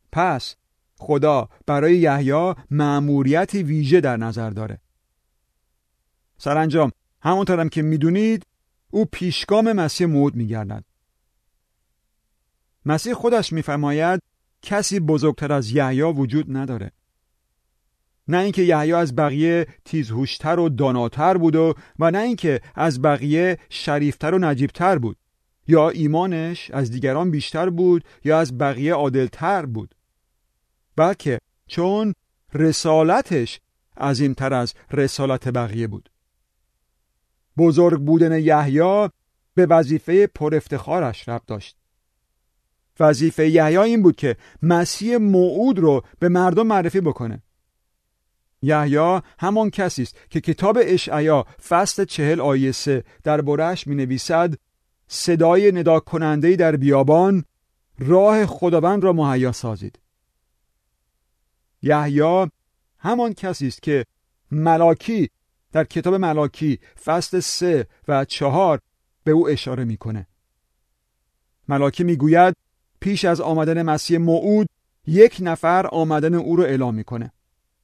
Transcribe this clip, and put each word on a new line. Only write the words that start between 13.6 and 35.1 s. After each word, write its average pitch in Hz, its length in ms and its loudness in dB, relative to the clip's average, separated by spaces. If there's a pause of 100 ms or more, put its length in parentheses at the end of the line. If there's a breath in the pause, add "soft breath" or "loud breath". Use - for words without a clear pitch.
کسی 202 380 -4
بزرگتر 151 540 0
از 123 180 -4
یحیی 131 300 0
وجود 139 560 -4
نداره. 131 340 -10 (1400)
نه 165 100 0
اینکه 190 240 0
یحیی 165 320 2
از 165 220 0
بقیه 156 520 0 (180 soft breath)
تیزهوشتر 139 760 -4
و 165 100 0
داناتر 135 680 0
بود 165 180 2
و، 160 180 2 (260 soft breath)
و 165 120 2
نه 190 80 -4
اینکه 190 420 -2 (140 soft breath)
از 131 260 -2
بقیه 151 560 0 (120 soft breath)
شریفتر 147 640 -4
و 190 60 2
نجیبتر 165 580 0
بود، 117 200 -6 (500)
یا 156 220 6
ایمانش 165 840 -4
از 127 200 -4
دیگران 143 400 -2
بیشتر 156 380 -4
بود 175 340 2 (200 soft breath)
یا 156 160 2
از 127 180 -4
بقیه 139 360 -2
عادلتر 147 720 -2
بود، 117 300 -10 (1000)
بلکه 156 440 -2 (280)
چون 202 460 -2 (400)
رسالتش 160 1080 0 (360)
عظیمتر 135 560 -2
از 123 200 -4 (180 soft breath)
رسالت 135 560 -2